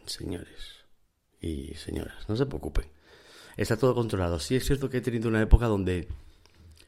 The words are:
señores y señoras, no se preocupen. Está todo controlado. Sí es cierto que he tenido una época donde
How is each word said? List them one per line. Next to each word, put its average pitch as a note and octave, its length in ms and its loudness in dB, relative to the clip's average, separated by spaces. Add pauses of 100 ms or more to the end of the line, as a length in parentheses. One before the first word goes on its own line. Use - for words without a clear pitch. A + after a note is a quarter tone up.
señores - 800 -12 (560)
y D2+ 340 -8
señoras, - 540 -10
no G#2 80 -2
se C3 80 0
preocupen. D2+ 420 -4 (720)
Está - 220 0
todo B2+ 160 4
controlado. G2 440 0
Sí B2 180 -2
es B2+ 100 -2
cierto C#3 240 0
que B2+ 80 -4
he - 20 -2
tenido A#2 280 2
una A2 120 4
época A2 260 8
donde F#2 420 0 (800)